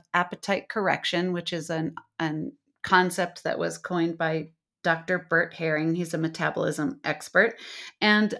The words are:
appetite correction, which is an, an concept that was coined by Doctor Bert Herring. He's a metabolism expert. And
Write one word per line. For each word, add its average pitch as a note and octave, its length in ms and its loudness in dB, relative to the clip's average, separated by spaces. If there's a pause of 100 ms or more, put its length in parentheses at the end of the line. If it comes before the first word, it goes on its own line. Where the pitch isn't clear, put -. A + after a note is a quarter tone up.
(140)
appetite F3+ 560 -2
correction, F3+ 640 0
which E3+ 180 -4
is E3+ 180 -6
an, E3 260 -4 (220)
an D#3 360 -4 (280)
concept F3+ 640 2
that - 160 -2
was E3 180 -2
coined E3+ 400 -2
by D#3+ 320 -2 (340)
Doctor E3+ 460 0
Bert E3+ 240 2
Herring. D#3+ 420 0
He's F3 180 -4
a F3 40 -2
metabolism D#3 840 -2
expert. F3+ 520 2 (440)
And G#3+ 400 4